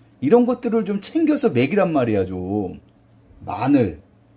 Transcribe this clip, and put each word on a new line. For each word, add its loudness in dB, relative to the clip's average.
이런 4
것들을 -2
좀 -4
챙겨서 0
먹이란 0
말이야, 0
좀. -6
마늘, 0